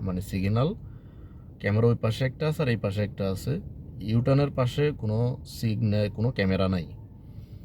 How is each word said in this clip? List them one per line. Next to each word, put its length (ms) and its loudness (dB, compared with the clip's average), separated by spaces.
মানে, 180 -2
সিগন্যাল, 540 0
ক্যামেরা 280 4
ওই 80 6
পাশে 300 0
একটা 240 0
আছে 140 0
আর 60 2
এই 80 4
পাশে 260 0
একটা 280 -2
আছে। 300 -2
ইউটার্নের 500 4
পাশে 420 2
কোনো 540 0
সিগন্যাল, 640 0
কোনো 220 0
ক্যামেরা 380 2
নাই, 180 0